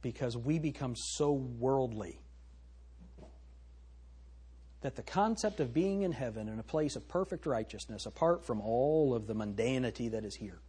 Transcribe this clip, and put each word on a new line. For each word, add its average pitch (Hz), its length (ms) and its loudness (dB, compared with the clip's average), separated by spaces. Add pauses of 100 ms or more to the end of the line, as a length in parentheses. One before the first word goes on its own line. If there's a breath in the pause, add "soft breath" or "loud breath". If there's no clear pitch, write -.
Because 120 360 -4
we 139 220 0
become 139 360 -2
so - 360 0
worldly 127 880 0 (2500)
that 139 140 -4
the - 60 -8
concept 214 580 2
of 127 140 0
being 196 300 2
in 180 80 2
heaven 113 360 -4
in 110 120 -6
a 113 40 -8
place 151 320 0
of 117 120 -10
perfect 185 400 -2
righteousness, 110 580 -4
apart 170 400 4
from 110 160 -2
all 131 540 4
of 107 100 -2
the 110 80 -4
mundanity 113 760 0
that 110 120 -2
is 101 120 -6
here 95 340 -10